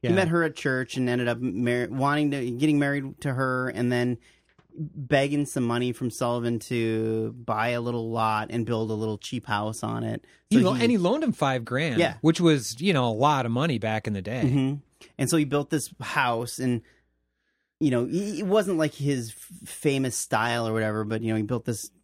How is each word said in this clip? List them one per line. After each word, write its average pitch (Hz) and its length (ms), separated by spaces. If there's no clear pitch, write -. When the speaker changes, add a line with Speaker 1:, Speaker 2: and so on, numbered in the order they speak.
Speaker 1:
he 175 60
Speaker 2:
Yeah. 175 60
Speaker 1:
met 190 140
her 170 140
at 156 140
church 127 400
and 127 120
ended 123 200
up 117 100
mar-, 123 500
wanting 143 440
to, 127 180
getting 143 300
married 143 400
to 143 120
her, 127 360
and 123 240
then 123 260
begging 143 680
some 131 180
money 120 280
from 123 180
Sullivan 120 480
to 110 760
buy 117 360
a 120 120
little 117 300
lot 110 400
and 113 160
build 113 240
a 110 40
little 107 240
cheap - 280
house 107 360
on 113 220
it. 113 200
Speaker 2:
He 220 60
Speaker 1:
So 247 60
Speaker 2:
lo-, 190 120
Speaker 1:
he 240 80
Speaker 2:
and 233 80
he 240 80
loaned 214 260
him 254 80
five 131 320
grand, 131 340
Speaker 1:
Yeah. 165 220
Speaker 2:
which 165 200
was, 156 400
you 190 120
know, 127 160
a 113 60
lot 135 320
of 113 60
money 131 260
back 110 280
in 110 60
the 98 100
day. 117 220
Speaker 1:
Mm-hmm. 135 300
And 131 120
so 165 80
he 151 60
built 143 260
this 151 200
house, 123 580
and, 123 240
you 151 100
know, 120 160
he, 190 340
it 214 60
wasn't 185 320
like 151 160
his 135 360
f-, - 380
famous 135 480
style 117 520
or 110 40
whatever, 110 320
but, 110 180
you 113 80
know, 110 60
he 110 60
built 113 220
this - 260